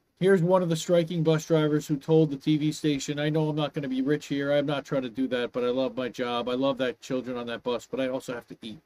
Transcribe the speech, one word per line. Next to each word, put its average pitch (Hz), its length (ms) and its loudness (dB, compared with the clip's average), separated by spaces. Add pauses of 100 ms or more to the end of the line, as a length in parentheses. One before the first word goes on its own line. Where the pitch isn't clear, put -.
(200)
here's 190 220 6
one 180 220 4
of 170 60 -2
the 165 60 2
striking 170 460 0
bus 156 240 2
drivers 151 400 2
who 151 120 -2
told 160 340 4
the 139 60 -4
T 151 200 2
V 151 140 0
station, 147 480 -2
"I 151 100 0
know 156 200 0
I'm 151 60 -2
not 147 180 -2
gonna 143 140 -6
be 131 140 -2
rich 147 260 0
here. 143 240 -2
I'm 143 140 2
not 139 200 -2
trying 139 180 -2
to 127 60 -6
do 127 180 -2
that, 123 240 -2
but 123 120 -2
I 123 60 0
love 127 260 0
my 127 140 -4
job. 120 400 -4
I 123 40 -2
love 131 260 0
that 127 200 -2
children 127 380 -6
on 120 100 -8
that 113 140 -6
bus, 120 240 -4
but 123 140 -8
I 135 80 0
also 127 260 -6
have 120 140 -12
to - 160 -16
eat 107 220 -12